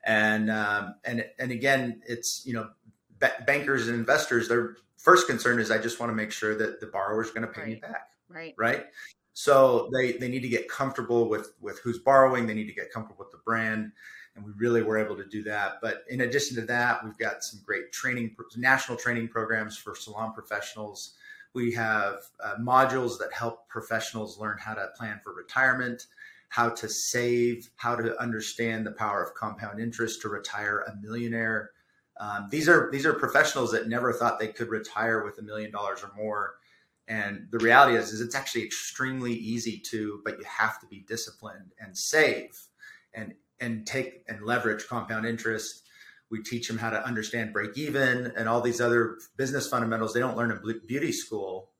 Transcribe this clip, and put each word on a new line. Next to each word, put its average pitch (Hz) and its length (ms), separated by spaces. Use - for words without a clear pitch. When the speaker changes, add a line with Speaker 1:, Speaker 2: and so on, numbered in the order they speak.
Speaker 1:
And, 107 460
um, 104 540
and, 117 200
and 127 140
again, 123 560
it's, - 360
you 127 100
know, 110 160
ba-, 127 260
bankers 139 420
and 120 80
investors, 117 520
their 117 280
first 175 300
concern 120 320
is, 110 140
"I 107 60
just 113 200
wanna 117 140
make 107 180
sure 107 240
that 107 260
the 107 60
borrower's 107 460
gonna 113 160
pay - 160
me 113 80
Speaker 2:
Right. 110 100
Speaker 1:
back." - 280
Speaker 2:
Right. 165 280
Speaker 1:
Right. 113 280
So 135 600
they, 127 200
they 123 160
need 127 140
to 123 60
get 113 200
comfortable 117 600
with, - 300
with 98 180
who's 120 200
borrowing. 131 480
They 107 80
need 107 120
to 104 80
get - 180
comfortable 104 320
with - 80
the - 60
brand. 110 540
And 107 80
we 104 120
really 117 260
were 107 160
able 107 180
to 98 80
do 107 200
that. 104 360
But 110 280
in 123 120
addition 127 360
to 110 100
that, 120 360
we've 107 140
got 107 260
some - 220
great 98 260
training, 123 460
national 127 420
training 117 300
programs 110 500
for 98 160
salon 110 400
professionals. 104 800
We 120 180
have, 107 460
uh, 104 180
modules 123 600
that - 140
help 117 380
professionals 110 680
learn 104 200
how 110 160
to 98 200
plan 107 300
for 101 80
retirement, 127 760
how 117 180
to 113 200
save, 120 880
how 120 200
to 113 240
understand 113 680
the 104 60
power 104 320
of - 100
compound 104 460
interest 117 420
to 110 60
retire 104 520
a 101 160
millionaire. 113 720
Um, 104 320
these 151 180
are, 165 240
these 139 140
are 151 80
professionals 131 580
that 110 160
never 120 240
thought 113 260
they 110 100
could 113 200
retire 110 560
with 104 140
a 107 40
million 107 280
dollars 101 340
or 98 100
more. 104 420
And 104 400
the 117 80
reality 120 380
is, 104 160
is 110 80
it's 120 140
actually 120 300
extremely 127 680
easy 113 540
to, 104 400
but 104 120
you 104 60
have 107 360
to - 60
be 95 220
disciplined 104 720
and 98 160
save 147 540
and, 110 180
and 113 260
take - 420
and 104 160
leverage 117 420
compound 110 380
interest. 113 600
We 110 140
teach 117 260
them 113 80
how 113 140
to 107 120
understand 110 520
break 104 240
even 127 580
and 110 100
all 117 140
these 120 220
other 117 340
business 131 280
fundamentals 113 460
they 120 80
don't 127 160
learn 117 140
in 101 80
blu-, 113 220
beauty 135 320
school 95 680